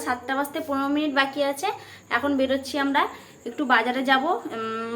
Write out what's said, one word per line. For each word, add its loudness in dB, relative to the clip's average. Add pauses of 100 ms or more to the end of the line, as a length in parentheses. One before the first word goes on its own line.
সাতটা -2
বাজতে -2
পনেরো 0
মিনিট 2
বাকি 2 (100)
আছে। -4 (500)
এখন 0
বেরোচ্ছি 0
আমরা, 2 (480)
একটু -4 (100)
বাজারে 4 (100)
যাব, 4
উম, -2